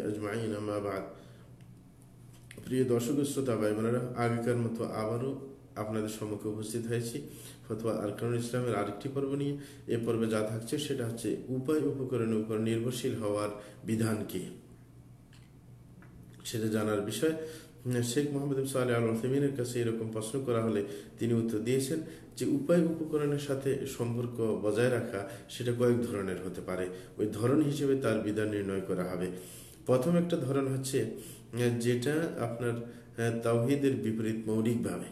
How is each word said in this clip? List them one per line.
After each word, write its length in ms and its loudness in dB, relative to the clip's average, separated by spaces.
أجمعين، 500 -2
أما 240 -2
بعد। 240 -2
প্রিয় 180 2
দর্শক 360 2
ও 60 2
শ্রোতা 300 0
ভাই 180 2
বোনেরা, 280 2
আগেকার 420 2
মতো 260 -2
আবারও 480 -2
আপনাদের 340 -2
সম্মুখে 380 -6
উপস্থিত 400 -4
হয়েছি 340 -2
ফতোয়া 280 -2
আরকানুল 440 -2
ইসলামের 360 0
আরেকটি 340 -2
পর্ব 260 -2
নিয়ে। 220 0
এ 180 0
পর্বে 220 2
যা 140 2
থাকছে 360 -2
সেটা 280 -2
হচ্ছে 320 -2
উপায় 300 0
উপকরণের 580 0
উপর 220 0
নির্ভরশীল 560 0
হওয়ার 340 0
বিধান 340 2
কি, 120 -4
সেটা 240 -2
জানার 340 2
বিষয়। 340 2
শেখ 300 2
মোহাম্মদ 240 0
বিন 80 0
সালেহ 300 2
আল 140 4
উসাইমিনের 480 2
কাছে 240 0
এরকম 300 0
প্রশ্ন 340 -2
করা 180 4
হলে 200 2
তিনি 140 2
উত্তর 260 2
দিয়েছেন 400 0
যে 80 -2
উপায় 400 6
উপকরণের 540 0
সাথে 480 0
সম্পর্ক 640 0
বজায় 300 4
রাখা 380 0
সেটা 300 -2
কয়েক 220 6
ধরনের 340 0
হতে 160 -6
পারে, 280 -2
ওই 160 2
ধরন 280 4
হিসেবে 340 2
তার 240 2
বিধান 300 0
নির্ণয় 320 0
করা 220 -2
হবে। 240 -2
প্রথম 300 4
একটা 220 4
ধরন 300 2
হচ্ছে, 340 0
আহ, 800 -2
যেটা 340 2
আপনার, 360 -2
আহ, 680 -2
তাওহীদের 500 4
বিপরীত 560 0
মৌলিকভাবে। 640 2